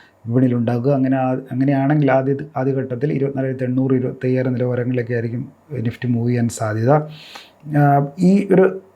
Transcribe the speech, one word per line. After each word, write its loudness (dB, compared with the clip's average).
വിപണിയിൽ 2
ഉണ്ടാകുക. 0
അങ്ങനെ 2
ആ, 0
അങ്ങനെയാണെങ്കിൽ 2
ആദ്യ, 2
ആദ്യ -2
ഘട്ടത്തിൽ -4
ഇരുപത്തിനാലായിരത്തി -4
എണ്ണൂറ്, 0
ഇരുപത്തയ്യായിരം 0
നിലവാരങ്ങളിലൊക്കെ -2
ആയിരിക്കും -6
നിഫ്റ്റി -6
മൂവ് 0
ചെയ്യാൻ 0
സാധ്യത. -2
ആ, 4
ഈ 4
ഒരു 4